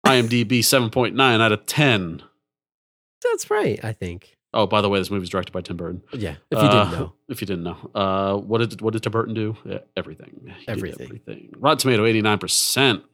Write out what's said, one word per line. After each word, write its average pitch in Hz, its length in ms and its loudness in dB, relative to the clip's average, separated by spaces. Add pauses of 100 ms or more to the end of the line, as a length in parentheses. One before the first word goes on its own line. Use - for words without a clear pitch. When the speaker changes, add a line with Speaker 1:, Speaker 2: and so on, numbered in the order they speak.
Speaker 1:
I 131 120 6
M 117 120 4
D 120 160 2
B 120 160 2
seven 120 300 2
point 120 260 0
nine 123 240 4
out 113 100 4
of 104 140 0
ten. 104 580 0 (1000)
Speaker 2:
That's 466 260 -2
right, 403 320 0
I 110 100 -6
think. 90 420 -10 (200)
Speaker 1:
Oh, 107 120 4
by 104 140 2
the 101 80 2
way, 101 100 2
this 92 120 -2
movie's 92 180 -4
directed 90 240 -4
by 92 80 -4
Tim 87 160 -8
Burton. 87 260 -8 (120)
Speaker 2:
Yeah, 95 220 -6 (140)
if 131 80 0
you - 0 -
Speaker 1:
Uh, 104 260 6
Speaker 2:
didn't 85 160 -4
know. 80 120 -8 (160)
Speaker 1:
if - 140 -10
you 95 40 -6
didn't 90 180 -6
know. - 300 -12
Uh, 98 440 0
what 107 200 -2
did, 104 220 -4
what 110 140 -2
did 110 80 -4
Tim 113 100 -4
Burton 113 220 -2
do? 110 220 -4 (100)
Yeah, 98 140 -8 (160)
everything. - 480 -12
He - 60 -20 (140)
did - 40 -12
Speaker 2:
Everything. 95 380 -8
Speaker 1:
everything. - 520 -18
Rotten 147 200 2
Tomato, 113 280 2
eighty-nine 107 320 2
percent. 120 640 0 (120)